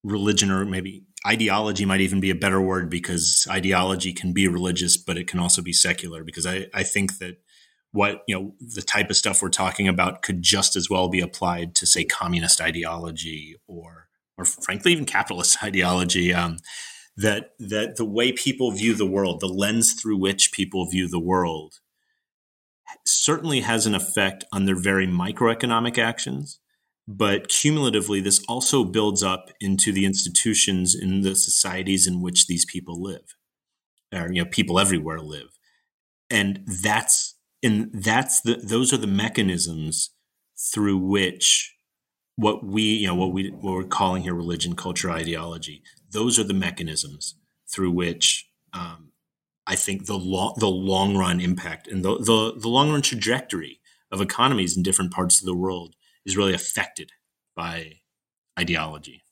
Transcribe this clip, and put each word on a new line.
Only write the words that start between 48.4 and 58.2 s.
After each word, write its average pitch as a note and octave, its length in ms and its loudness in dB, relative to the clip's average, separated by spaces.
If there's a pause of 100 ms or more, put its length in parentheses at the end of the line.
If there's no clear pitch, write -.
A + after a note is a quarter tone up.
um, D3 400 -14 (540)
I F#2+ 100 -2
think F#2+ 300 -4
the G2+ 100 -4
lo-, F#2 400 -2
the G#2+ 120 2
long F#2+ 480 2
run F2+ 240 2
impact F2 480 -4
and F#2+ 160 -4
the, G2+ 140 0
the, A2 380 2
the A2 120 -6
long C#3 240 4
run C#3+ 100 0
trajectory G#2+ 800 -2 (320)
of F#2+ 80 -4
economies G2 560 0
in F#2 60 0
different F#2 300 0
parts F2+ 280 2
of F#2 60 -10
the F2+ 100 -2
world F2+ 380 -4 (300)
is G2 120 -4
really G2 180 2
affected - 560 -6 (460)
by E2 380 -10 (640)